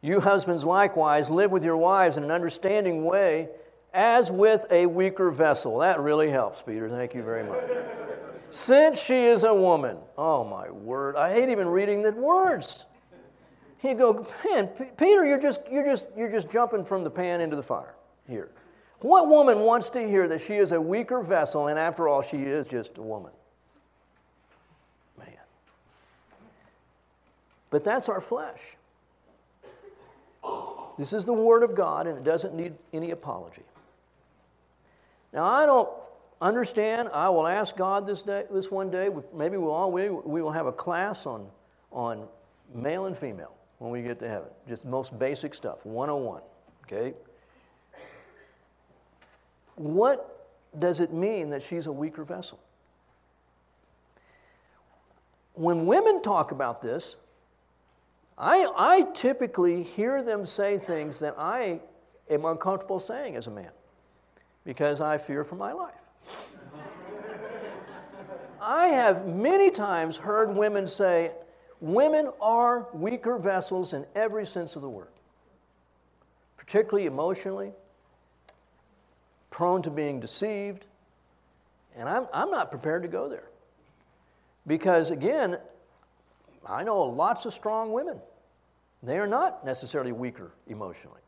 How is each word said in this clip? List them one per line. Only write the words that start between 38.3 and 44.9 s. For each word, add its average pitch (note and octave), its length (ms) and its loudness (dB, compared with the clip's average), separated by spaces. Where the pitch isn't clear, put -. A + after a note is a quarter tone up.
this F#3+ 200 -4
one F#3+ 200 -4
day. F#3 180 -2
We, D#3+ 140 -6
maybe E3+ 240 -4
we'll D#3+ 160 -2
all, F3+ 180 0
we, F#3 200 -2
we D#3+ 320 -4
will D#3 80 -4
have D#3+ 160 -2
a B2+ 60 -2
class F3+ 520 -6
on, A2 220 -10
on A#2+ 380 -8
male D#3 320 -6
and F#3 100 -10
female G2 380 -12
when A#2 120 -12
we A#2+ 120 -8
get A#2+ 160 -8
to A#2 100 -10
heaven. G2+ 220 -8
Just A#2 140 -12
the B2+ 80 -12